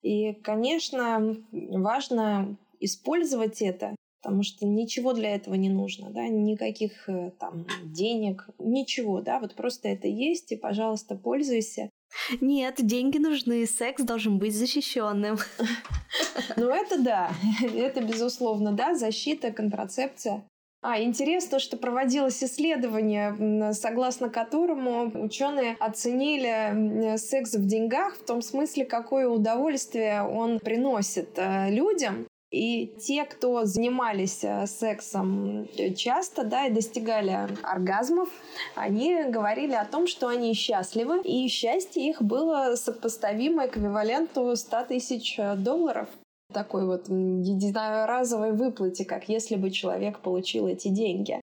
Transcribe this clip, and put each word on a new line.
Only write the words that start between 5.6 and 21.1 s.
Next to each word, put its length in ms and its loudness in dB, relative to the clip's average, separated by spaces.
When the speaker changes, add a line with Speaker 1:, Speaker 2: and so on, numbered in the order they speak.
Speaker 1:
нужно, 420 -2
да, 180 -4
никаких, 800 0
э, 300 -4
там, 260 -8
денег, 640 -2
ничего, 640 0
да, 200 -2
вот 140 -8
просто 340 -4
это 180 -2
есть, 460 -2
и, 20 -2
пожалуйста, 600 -2
пользуйся. 760 -2
Speaker 2:
Нет, 380 2
деньги 400 2
нужны, 480 2
секс 380 -2
должен 360 2
быть 160 0
защищённым. 840 0
<laughs> 960 -4
Speaker 1:
Ну, 140 2
это 320 0
да, 300 2
<laughs> 0 -
это 260 0
безусловно, 680 0
да, 240 2
защита, 560 -2
контрацепция. 960 -4
А, 200 0
интересно, 580 2